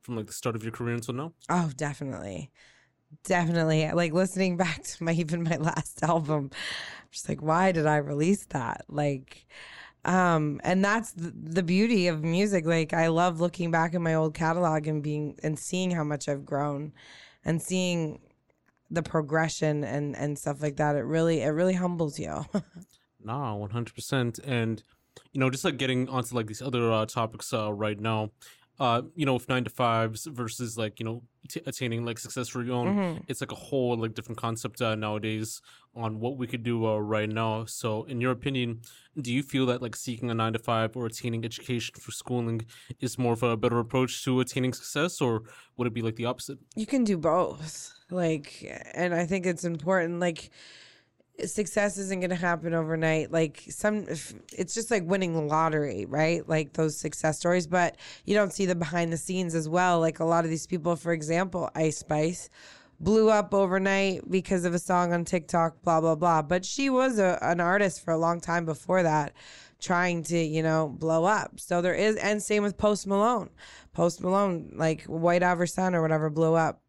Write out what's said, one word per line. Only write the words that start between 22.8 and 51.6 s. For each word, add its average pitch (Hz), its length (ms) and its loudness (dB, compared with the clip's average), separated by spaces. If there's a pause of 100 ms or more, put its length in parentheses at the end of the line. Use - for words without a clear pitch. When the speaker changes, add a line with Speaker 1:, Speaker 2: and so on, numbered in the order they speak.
Speaker 1:
Nah, 117 300 -4
one 104 160 -6
hundred 117 240 -6
percent. 120 460 -2
And, 113 420 -2 (480)
you - 80 -4
know, 131 100 4
just, 131 160 -4
like, 160 120 0
getting 127 320 0
onto, 127 260 -4
like, 113 140 0
these 110 120 -10
other, 123 300 0
uh, 110 160 2
topics, 110 460 -4
uh, 107 200 -2
right 104 280 -4
now, 110 300 0 (500)
uh, 120 220 2 (120)
you 165 100 -2
know, 139 100 4
with 120 140 -4
nine-to-fives 113 760 0
versus, 120 520 -8
like, 107 220 -4
you 117 60 -6
know, 117 180 -6 (260)
t-, - 160 -8
attaining, 120 400 -4
like, 117 140 -6
success - 300 -8
for 123 160 -4
your 123 100 -2
own, 123 140 0
Speaker 2:
Mm-hmm. 190 400 -2
Speaker 1:
it's, 131 120 -6
like, 131 120 -8
a - 20 -10
whole, 123 420 -2
like, 113 180 -2
different 113 240 -10
concept, 113 440 -6
uh, 110 140 2
nowadays 107 640 -4 (320)
on 110 240 -4
what 147 180 -4
we 123 120 -4
could 120 160 -6
do, 117 200 0
uh, 107 140 2
right 107 300 0
now. 110 380 -2
So, 110 380 -4
in 131 160 -6
your 127 120 2
opinion, 123 480 -4 (400)
do 120 120 -4
you 135 120 0
feel 131 220 2
that, 123 140 2
like, 120 140 -6
seeking 120 360 -6
a 117 40 -2
nine-to-five 110 640 0
or 120 100 -4
attaining 113 380 -4
education 113 560 -6
for - 100 -16
schooling 117 560 -4 (320)
is - 180 -4
more 120 180 2
of 113 100 -2
a 117 120 4
better 120 220 2
approach 120 460 0
to 127 160 2
attaining 127 320 0
success, - 480 -2
or 117 240 0 (320)
would 123 100 0
it 113 80 -2
be, 117 80 -2
like, 113 140 -2
the 117 80 -4
opposite? 123 340 -6 (160)
Speaker 2:
You 220 120 -4
can 262 180 2
do 208 120 2
both. 156 760 -2 (180)
Like, 165 560 -2 (280)
and 175 200 0
I 170 120 0
think 180 200 0
it's 175 180 -2
important, 170 540 0
like, 175 320 -2 (960)
success 202 500 -2